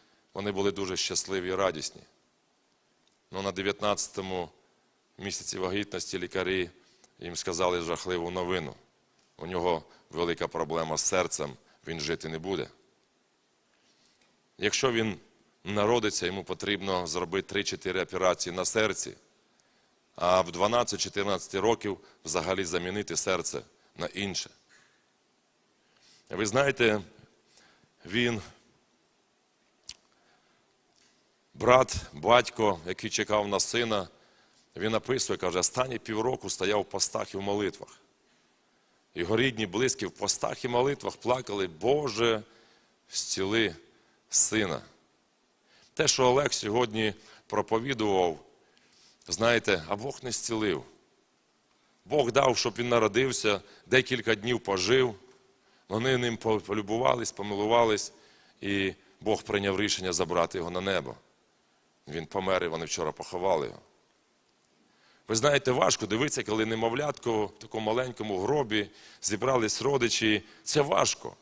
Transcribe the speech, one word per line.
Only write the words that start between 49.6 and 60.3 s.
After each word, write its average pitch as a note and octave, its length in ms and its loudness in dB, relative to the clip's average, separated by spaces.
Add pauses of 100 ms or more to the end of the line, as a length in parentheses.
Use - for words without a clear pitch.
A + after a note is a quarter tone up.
а G2+ 80 -2
Бог A#2+ 280 -8
не B2+ 80 -6
зцілив. G#2 520 -2 (1200)
Бог B2+ 260 2
дав, C3 260 4
щоб A2+ 200 0
він A#2+ 120 0
народився, A2 720 2 (240)
декілька B2+ 500 2
днів A2+ 240 -2
пожив, G#2 560 2 (720)
вони B2 280 0
ним A#2+ 200 -2
по-, A2 220 0
полюбувались, A2 720 0
помилувались, G#2+ 800 2 (480)
і G2 320 -2 (280)
Бог G2+ 220 0
прийняв G2+ 380 0
рішення F#2 320 -2
забрати E2+ 440 0